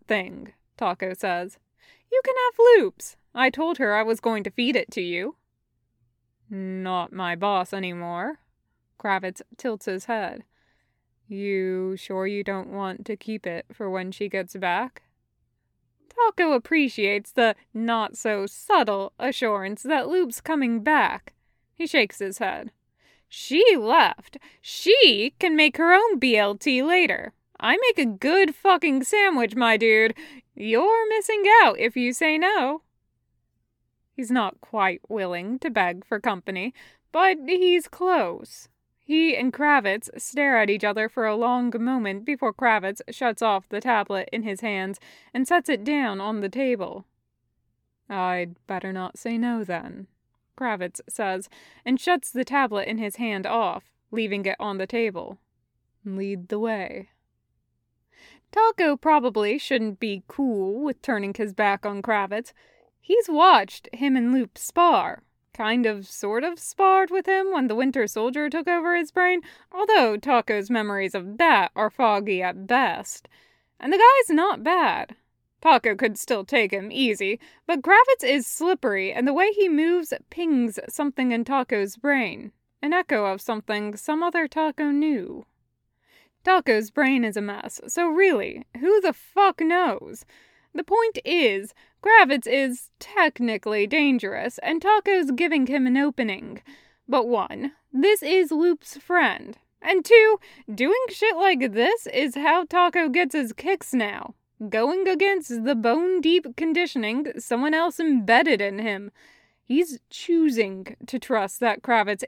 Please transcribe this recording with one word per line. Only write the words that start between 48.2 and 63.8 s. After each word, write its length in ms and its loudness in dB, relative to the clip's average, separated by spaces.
better 240 -8
not 280 -10
say 180 -6
no 260 -2
then," 440 -10
Kravitz 520 -6
says, 420 -6
and 160 0
shuts 320 -2
the 120 -4
tablet 440 -2
in 80 -6
his 200 -6
hand 300 -6
off, 460 -4
leaving 360 -4
it 120 -2
on 200 -6
the 80 -6
table. 520 -6
"Lead 420 -8
the 100 -4
way." 520 -6
Taco 460 2
probably 600 2
shouldn't 420 -4
be 260 -6
cool 560 -4
with 200 -6
turning 320 -4
his 180 -6
back 320 0
on 160 -6
Kravitz. 540 -4
He's 300 0
watched 640 4